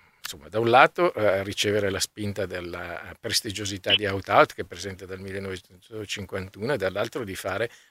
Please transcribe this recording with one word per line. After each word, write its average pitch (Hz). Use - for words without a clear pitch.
insomma, 76
da 104
un 117
lato, 160
eh, 98
ricevere 101
la 95
spinta 104
della 87
prestigiosità 101
di 104
Out 98
Out, 131
che 104
è -
presente 95
dal 95
millenovecentocinquantuno, 98
e 127
dall'altro 101
di 95
fare 101